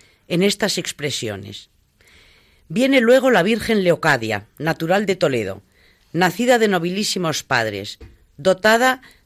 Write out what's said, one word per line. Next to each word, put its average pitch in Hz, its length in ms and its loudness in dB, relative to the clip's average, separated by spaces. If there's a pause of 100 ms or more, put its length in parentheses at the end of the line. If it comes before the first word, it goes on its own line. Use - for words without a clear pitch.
(280)
en 175 140 -2
estas 202 360 -2
expresiones. 107 920 -10 (1000)
Viene 262 320 2
luego 247 300 6
la 185 120 4
Virgen 214 400 0
Leocadia, 127 640 0 (100)
natural 165 480 -2
de 190 100 -2
Toledo, 110 480 -2 (500)
nacida 226 460 2
de 220 80 2
nobilísimos 180 760 -2
padres, 107 560 -4 (380)
dotada 226 640 2 (240)